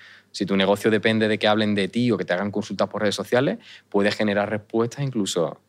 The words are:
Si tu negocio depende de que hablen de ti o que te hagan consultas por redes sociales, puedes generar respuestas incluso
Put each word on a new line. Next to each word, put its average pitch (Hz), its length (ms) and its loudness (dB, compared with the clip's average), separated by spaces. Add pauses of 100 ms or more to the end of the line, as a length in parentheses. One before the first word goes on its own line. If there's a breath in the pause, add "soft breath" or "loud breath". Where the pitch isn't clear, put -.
(300 loud breath)
Si - 160 -4
tu 98 100 0
negocio 101 340 2
depende 110 380 2
de 107 100 0
que 107 100 2
hablen 107 260 2
de 98 140 0
ti 120 220 0
o 104 80 4
que 90 60 -6
te 85 80 -2
hagan 98 180 -2
consultas 101 380 -2
por 104 140 -6
redes 101 120 0
sociales, 131 440 0 (320 loud breath)
puedes 101 240 2
generar 101 340 0
respuestas 113 560 -4
incluso 98 640 -2